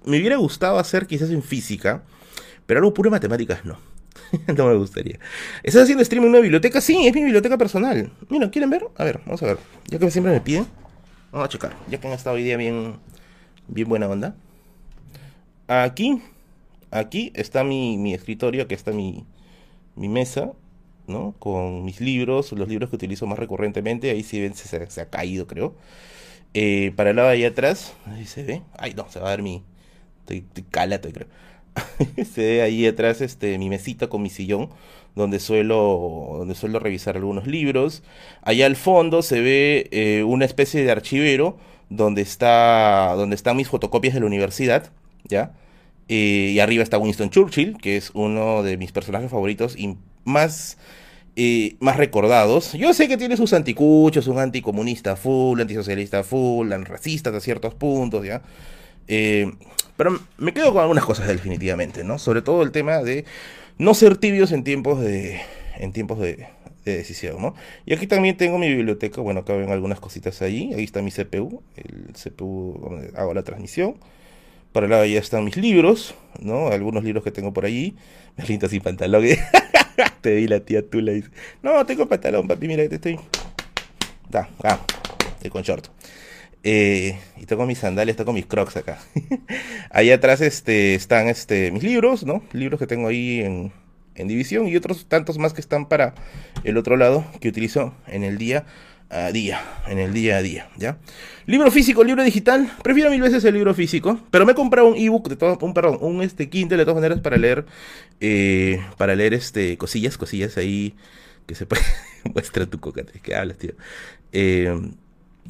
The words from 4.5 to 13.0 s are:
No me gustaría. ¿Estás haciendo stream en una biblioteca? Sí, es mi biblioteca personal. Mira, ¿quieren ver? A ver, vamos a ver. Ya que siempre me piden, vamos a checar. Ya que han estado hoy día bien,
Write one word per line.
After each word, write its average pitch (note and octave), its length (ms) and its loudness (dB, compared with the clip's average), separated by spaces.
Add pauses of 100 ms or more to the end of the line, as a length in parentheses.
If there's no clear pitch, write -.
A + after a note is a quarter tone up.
No C#3 120 4
me A#2+ 80 6
gustaría. F#2+ 440 -2 (440)
¿Estás B3 220 8
haciendo C4 200 6
stream A#3+ 200 2
en A#3 60 6
una A#3+ 100 10
biblioteca? A#3 420 4
Sí, D#4+ 240 4
es A#3+ 80 6
mi D4+ 80 0
biblioteca A#3+ 340 2
personal. G#3 560 0 (160)
Mira, C4 220 0
¿quieren C#4+ 180 -2
ver? F4+ 180 -2 (100)
A - 80 -4
ver, D3+ 200 -2
vamos - 180 -8
a - 40 -2
ver. G2+ 120 0 (280)
Ya - 120 -8
que E3+ 120 2
siempre F3+ 200 0
me C3 120 2
piden, E3 240 -2 (680)
vamos C#3+ 140 -6
a - 20 -6
checar. - 260 -10 (140)
Ya C#3 100 -8
que - 80 -14
han C3 60 -8
estado B2+ 240 -6
hoy A#2+ 60 -2
día A#2+ 160 -2
bien, A#2 380 -6 (680)